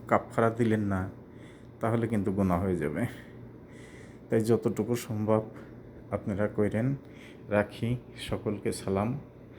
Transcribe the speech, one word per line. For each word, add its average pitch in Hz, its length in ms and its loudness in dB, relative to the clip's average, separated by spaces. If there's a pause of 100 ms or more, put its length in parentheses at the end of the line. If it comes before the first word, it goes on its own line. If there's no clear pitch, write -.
কাফারা 113 420 4
দিলেন 110 300 4
না, 98 280 0 (720)
তাহলে 113 280 2
কিন্তু 104 240 2
গুনাহ 95 300 4
হয়ে 92 140 2
যাবে। 76 300 0 (1200)
তাই 113 100 4
যতটুকু 110 560 2
সম্ভব 107 460 2 (680)
আপনারা 104 380 0
কইরেন। 107 480 2 (520)
রাখি, 104 480 2 (200)
সকলকে 104 560 -4
সালাম। 101 460 0 (400)